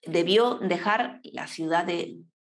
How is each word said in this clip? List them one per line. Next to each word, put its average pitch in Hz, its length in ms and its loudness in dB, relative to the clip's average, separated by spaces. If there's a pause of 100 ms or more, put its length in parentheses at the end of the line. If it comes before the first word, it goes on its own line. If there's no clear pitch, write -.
debió 190 500 4
dejar 208 680 -2
la 131 240 -10
ciudad 165 380 0
de, 170 320 -4 (320)